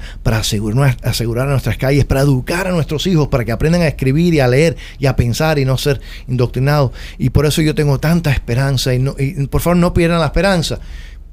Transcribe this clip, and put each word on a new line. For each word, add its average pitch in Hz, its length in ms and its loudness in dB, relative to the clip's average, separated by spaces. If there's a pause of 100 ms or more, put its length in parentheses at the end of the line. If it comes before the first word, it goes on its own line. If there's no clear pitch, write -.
(220)
para 113 160 0
asegurar, 113 640 0
asegurar 117 460 -2
nuestras 120 300 0
calles, 135 260 2
para 135 160 0
educar 147 480 0
a 185 40 -2
nuestros 156 340 -2
hijos, 151 220 2
para 123 160 0
que 113 80 -2
aprendan 160 280 2
a 165 80 2
escribir 160 460 2
y 147 60 4
a 127 80 4
leer 147 280 4 (220)
y 139 80 0
a 127 100 0
pensar 143 420 0
y 135 60 0
no 131 140 0
ser 143 220 0 (280)
indoctrinados. 127 640 0 (240)
Y 131 140 -2
por 147 160 2
eso 151 160 2
yo 151 120 2
tengo 143 240 2
tanta 165 320 2
esperanza. 131 640 0
Y, 123 40 0
no, 135 200 -2
y, 139 280 -2
por - 160 -2
favor, 175 160 2
no 170 160 2
pierdan 170 260 2
la 156 60 0
esperanza. 170 520 0 (540)